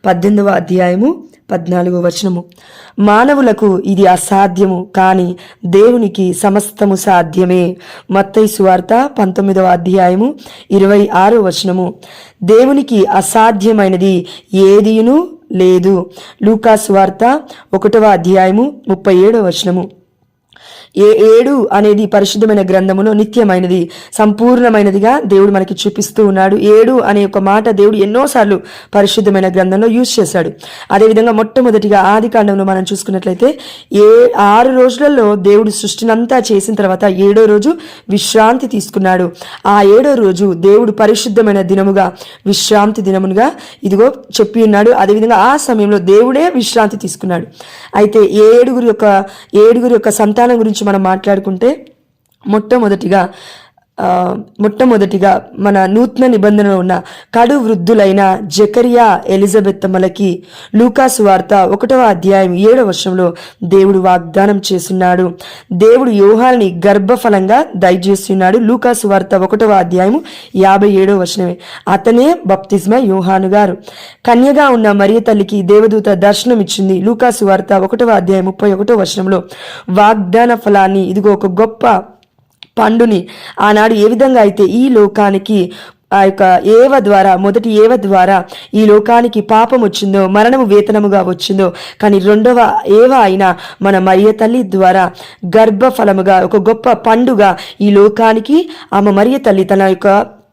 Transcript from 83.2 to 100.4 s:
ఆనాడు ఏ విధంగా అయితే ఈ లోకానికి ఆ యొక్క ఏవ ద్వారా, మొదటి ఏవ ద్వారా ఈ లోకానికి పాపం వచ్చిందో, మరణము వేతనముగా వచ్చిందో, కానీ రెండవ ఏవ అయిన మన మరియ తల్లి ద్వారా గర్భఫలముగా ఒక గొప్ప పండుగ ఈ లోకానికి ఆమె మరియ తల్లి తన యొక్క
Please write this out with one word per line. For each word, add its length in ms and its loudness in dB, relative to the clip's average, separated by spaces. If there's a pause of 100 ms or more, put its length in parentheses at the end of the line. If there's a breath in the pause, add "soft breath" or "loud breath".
ఆనాడు 340 2
ఏ 140 2
విధంగా 340 2
అయితే 220 2
ఈ 260 0
లోకానికి 800 0 (420 loud breath)
ఆ 100 4
యొక్క 400 2
ఏవ 360 4
ద్వారా, 360 2
మొదటి 340 -2
ఏవ 260 2
ద్వారా 480 0 (300 loud breath)
ఈ 120 2
లోకానికి 560 2
పాపం 400 0
వచ్చిందో, 460 -2
మరణము 360 0
వేతనముగా 600 0
వచ్చిందో, 500 -4 (280 loud breath)
కానీ 180 2
రెండవ 680 2
ఏవ 260 4
అయిన 420 0 (260 loud breath)
మన 180 0
మరియ 320 2
తల్లి 320 -2
ద్వారా 480 0 (460 loud breath)
గర్భఫలముగా 840 0
ఒక 300 0
గొప్ప 220 -2
పండుగ 640 0 (260 loud breath)
ఈ 80 2
లోకానికి 800 0 (240 loud breath)
ఆమె 180 0
మరియ 260 0
తల్లి 260 0
తన 180 0
యొక్క 540 -2 (180)